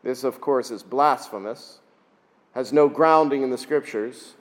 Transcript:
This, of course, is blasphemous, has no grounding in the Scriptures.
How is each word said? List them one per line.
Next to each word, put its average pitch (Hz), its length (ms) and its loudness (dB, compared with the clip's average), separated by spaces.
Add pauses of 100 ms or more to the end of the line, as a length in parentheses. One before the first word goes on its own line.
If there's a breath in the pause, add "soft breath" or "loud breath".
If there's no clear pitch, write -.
This, 127 180 -6
of 127 180 -4
course, 127 300 -2
is 98 140 -12
blasphemous, 117 960 -4 (720)
has 123 180 -6
no 147 160 6
grounding 147 540 4
in 131 80 -2
the 123 80 -4
Scriptures. 127 840 -6